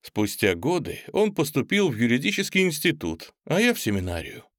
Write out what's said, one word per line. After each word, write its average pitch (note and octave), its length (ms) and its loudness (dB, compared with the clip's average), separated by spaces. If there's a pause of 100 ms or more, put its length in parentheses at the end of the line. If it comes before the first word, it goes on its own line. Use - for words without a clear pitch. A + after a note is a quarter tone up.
Спустя G#2 520 0
годы D3 460 -2 (120)
он G3+ 220 2
поступил E3 560 0
в A2 60 -4
юридический F#3 640 2
институт, D3+ 720 -2 (100)
а G#2 160 0
я A#3+ 140 4
в A#3+ 60 -8
семинарию. F#2 640 -4 (140)